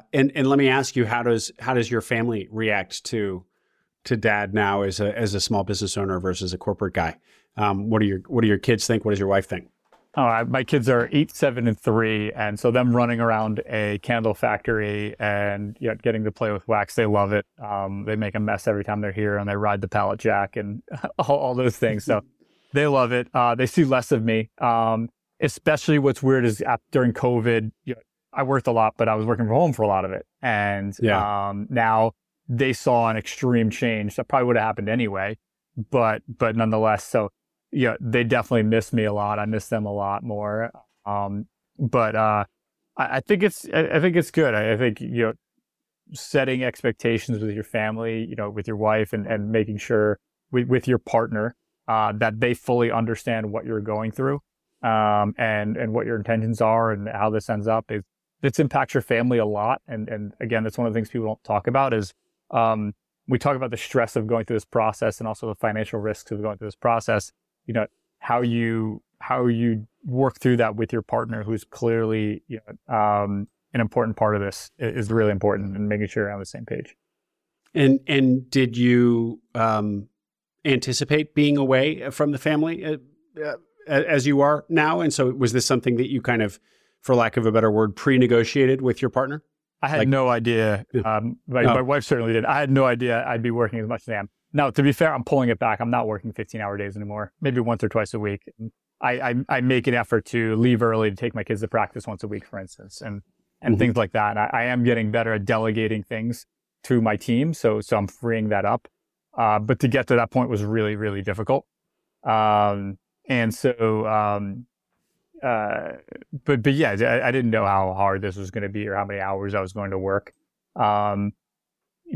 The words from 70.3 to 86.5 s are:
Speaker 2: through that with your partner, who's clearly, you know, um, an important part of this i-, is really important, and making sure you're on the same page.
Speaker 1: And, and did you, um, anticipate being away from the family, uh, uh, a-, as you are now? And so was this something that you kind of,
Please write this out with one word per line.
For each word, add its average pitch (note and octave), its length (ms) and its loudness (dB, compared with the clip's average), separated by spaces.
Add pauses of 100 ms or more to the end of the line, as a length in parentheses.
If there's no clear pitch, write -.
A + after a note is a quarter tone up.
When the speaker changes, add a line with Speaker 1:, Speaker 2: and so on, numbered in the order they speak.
Speaker 2:
through B2 180 4
that A2+ 180 2
with A2 160 -4
your A2+ 100 -2
partner, A#2 420 -4
who's A2 200 -6
clearly, A2 840 -2
you A#2+ 180 -10
know, - 280 -14
um, G#2 520 0 (260)
an B2 60 -2
important A2+ 380 -2
part G#2+ 180 2
of G2+ 60 0
this - 280 -8 (120)
i-, - 20 -10
is A2 260 -4
really A2 220 4
important, G2 460 0
and G#2 100 -2
making G#2 200 -2
sure G#2+ 180 -4
you're G2+ 80 -6
on G2+ 60 -10
the G2 60 -12
same A2+ 200 -16
page. - 320 -10 (760)
Speaker 1:
And, C3+ 340 4
and C3 420 2
did B2+ 260 0
you, A#2+ 640 4 (160)
um, G#2+ 540 -2 (560)
anticipate C#3 680 0
being D3 240 4
away C3+ 520 0
from D3 220 0
the C#3 60 -4
family, D#3 480 -2
uh, D#3 120 -4 (440)
uh, D3 120 -6 (340)
a-, D3 220 2
as C#3 180 2
you C#3 140 4
are C#3+ 260 2
now? D#3 320 2
And D#3+ 140 0
so C3 180 2
was B2 220 0
this B2 120 2
something B2 300 2
that A#2+ 160 0
you C3 100 -2
kind A#2 200 0
of, G2+ 180 -4 (400)